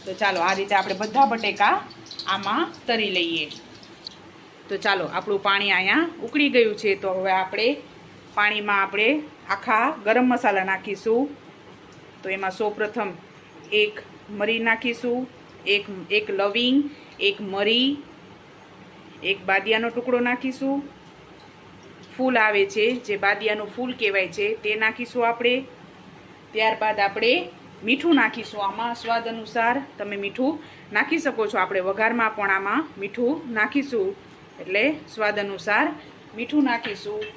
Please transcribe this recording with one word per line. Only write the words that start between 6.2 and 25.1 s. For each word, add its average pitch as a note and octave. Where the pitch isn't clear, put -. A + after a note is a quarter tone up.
ઉકળી C#4+
ગયું A3
છે, G3
તો F#3+
હવે F#3+
આપણે G#3+
પાણીમાં G#3
આપણે G#3
આખા A3+
ગરમ B3
મસાલા G3+
નાખીશું. A3
તો -
એમાં F#3+
સૌપ્રથમ G#3+
એક G#3+
મરી A3+
નાખીશું, A#3+
એક, G3+
એક G#3
લવિંગ, A#3+
એક G3+
મરી, A3+
એક G3
બાદિયાનો A3
ટુકડો A#3+
નાખીશું. C4
ફૂલ B3+
આવે G#3
છે, A3
જે G#3
બાદિયાનું G#3
ફૂલ B3+
કહેવાય G3
છે, G#3
તે G#3
નાખીશું A#3